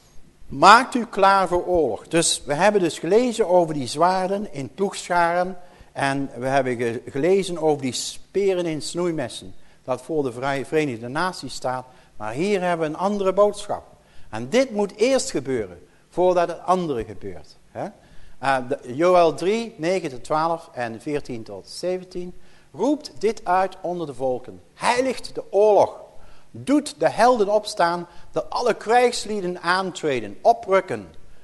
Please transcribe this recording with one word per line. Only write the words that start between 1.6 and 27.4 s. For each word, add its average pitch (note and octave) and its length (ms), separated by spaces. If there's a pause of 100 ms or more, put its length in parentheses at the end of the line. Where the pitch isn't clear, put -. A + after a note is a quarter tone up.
oorlog. D#3 440
Dus - 380
we C#3+ 80
hebben G3+ 260
dus E3 180
gelezen G#3+ 500
over E3+ 260
die C3+ 120
zwaarden F#3 640
in C#3 220
ploegscharen. F3+ 840 (340)
En C#3 440
we A#2+ 100
hebben C3 300
ge-, A#2 300
gelezen F3 520
over D3+ 240
die B2+ 100
speren F#3+ 720
in D#3 160
snoeimessen. D#3 720 (300)
Dat B2+ 180
voor D#3 200
de B2+ 100
Vrij-, C3+ 340
Verenigde B2+ 420
Naties D#3+ 460
staat. B2+ 300 (320)
Maar G#2+ 160
hier F#3 280
hebben E3 300
we D#3 40
een D#3 60
andere G3 320
boodschap. G3+ 520 (460)
En A#2 180
dit B3+ 220
moet G#3 260
eerst B3+ 340
gebeuren, A#2+ 560 (220)
voordat F3 400
het E3+ 160
andere E3 400
gebeurt. F#2+ 520 (140)
Hè? C3 160 (520)
Eh, C3+ 180 (120)
de, B2+ 260
Joël E3+ 400
drie, G#3+ 420
negen E3+ 340
tot B2 140
twaalf D#3+ 480
en A2+ 280
veertien C3+ 420
tot G2+ 260
zeventien. F3+ 680 (380)
"Roept C4+ 460
dit A3+ 260
uit F#3 360
onder E3+ 260
de C#3 80
volken. A#2+ 460 (140)
Heiligt B3 600
de - 160
oorlog. G3 500 (500)
Doet C4 500
de - 80
helden G#3+ 400